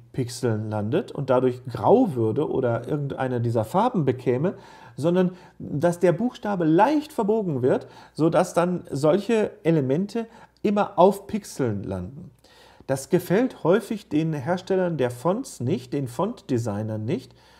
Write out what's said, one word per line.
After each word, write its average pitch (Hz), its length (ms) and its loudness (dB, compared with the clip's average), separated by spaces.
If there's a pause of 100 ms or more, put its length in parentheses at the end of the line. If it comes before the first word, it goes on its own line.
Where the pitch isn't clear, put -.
(140)
Pixeln 113 560 -2
landet 107 420 -2
und 135 180 -6
dadurch 127 360 2
grau 165 500 2
würde 117 340 0
oder 123 380 0
irgendeine 135 540 -2
dieser 117 240 0
Farben 202 400 0
bekäme, 131 480 0 (420)
sondern 180 360 2 (260)
dass 170 420 -2
der 175 140 4
Buchstabe 202 520 -2
leicht 240 460 4
verbogen 196 500 0
wird, 160 260 2 (260)
sodass 160 400 2
dann 175 380 0
solche 196 600 2 (120)
Elemente 165 640 0 (340)
immer 208 380 0
auf 190 280 4
Pixeln 117 560 -4
landen. 95 480 -10 (540)
Das 135 240 -4
gefällt 185 540 0
häufig 208 440 0
den 160 260 0
Herstellern 175 640 -2
der 123 140 0
Fonts 185 480 -4
nicht, 123 320 -4
den 143 160 -4
Fontdesignern 117 960 -4
nicht, 160 280 -6 (260)